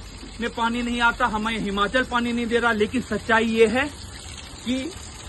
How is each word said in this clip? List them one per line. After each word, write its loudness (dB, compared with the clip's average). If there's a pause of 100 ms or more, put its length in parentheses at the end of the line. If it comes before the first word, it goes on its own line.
(420)
में -2
पानी 0
नहीं -2
आता, 4
हमें -2
हिमाचल 2
पानी 0
नहीं 0
दे 2
रहा। 4
लेकिन 2
सच्चाई 2
ये 6
है 2 (800)
कि -4 (380)